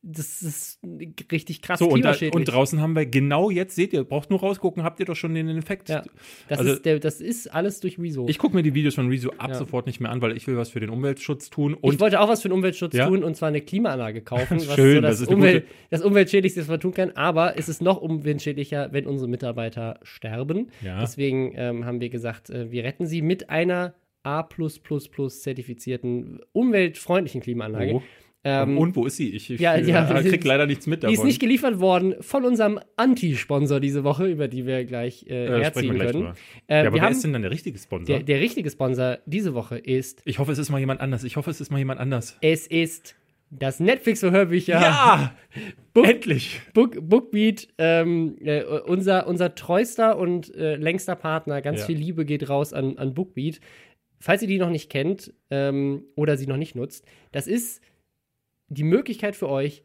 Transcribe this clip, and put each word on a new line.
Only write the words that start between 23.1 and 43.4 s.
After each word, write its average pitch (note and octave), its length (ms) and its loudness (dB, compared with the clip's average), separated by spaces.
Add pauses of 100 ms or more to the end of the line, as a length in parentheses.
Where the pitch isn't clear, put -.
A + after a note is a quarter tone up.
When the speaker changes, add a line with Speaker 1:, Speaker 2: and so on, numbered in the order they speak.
Speaker 1:
mit F3+ 260 -2
einer F3+ 460 -2 (260)
A D3+ 220 -6
plus D#3+ 340 -8
plus - 320 -6
plus C3+ 320 -8
zertifizierten, B2 1000 -8 (100)
umweltfreundlichen F#3 920 0
Klimaanlage. A2 540 -2
Speaker 2:
Oh. B2+ 80 -2 (440)
Speaker 1:
Ähm, C#3 300 0
Speaker 2:
Und E3+ 180 2
wo B2 120 2
ist C#3 100 -6
sie? C3+ 140 -2
Ich, G#2+ 180 -10
ich, B2 100 -6
Speaker 1:
ja, E3+ 140 4
Speaker 2:
äh, E3 160 4
Speaker 1:
ja, E3 140 6 (180)
Speaker 2:
krieg F3+ 200 4
Speaker 1:
die D3+ 60 0
Speaker 2:
leider C#3 200 4
nichts C#3+ 180 -2
mit E3 160 -2
Speaker 1:
Die - 60 0
ist A3+ 60 4
Speaker 2:
davon. G#3+ 140 2
Speaker 1:
nicht C#4 120 2
geliefert B3 400 2
worden F#3 420 4
von C4+ 240 -2
unserem A3+ 340 2 (160)
Anti-Sponsor D3 840 2
diese C#3 240 0
Woche, C#3+ 240 0
über D3 200 -2
die B2 200 -6
wir B2+ 180 -2
gleich, A#2+ 420 -8
äh, - 60 -10
Speaker 2:
Äh, B2 140 -4
sprechen A#2+ 140 2
Speaker 1:
herziehen D#3+ 240 -2
Speaker 2:
wir B2 100 0
gleich A#2+ 160 0
Speaker 1:
können. D3+ 140 -2
Speaker 2:
drüber. F2 100 -10 (320)
Speaker 1:
Ähm, D3+ 80 2
Speaker 2:
Ja, D3+ 60 6
aber C#3+ 80 4
Speaker 1:
wir G2+ 40 0
Speaker 2:
wer D#3 140 4
Speaker 1:
haben A#3 60 4
Speaker 2:
ist C4 100 -2
denn D#3 100 0
dann A#2+ 80 -2
der F#2+ 80 -2
richtige B2+ 300 -8
Sponsor? F2+ 380 -4
Speaker 1:
der, - 60 -4
der C#3 160 0
richtige G3+ 300 -2
Sponsor B2+ 560 -2
diese E3+ 300 -4
Woche A#2 240 -8
ist C3 460 -4
Speaker 2:
Ich B2 120 -6
hoffe, C#3 140 0
es C#3 80 -2
ist D3 100 -4
mal C#3+ 100 0
jemand C3+ 220 -2
anders. C3 220 -4
Ich B2 140 -6
hoffe, D3 120 -4
es D#3 100 -8
ist D3 120 -10
mal C#3 80 -2
jemand C3 200 -4
anders. B2 420 -4
Speaker 1:
Es D#3 260 2
ist E3 480 -2 (340)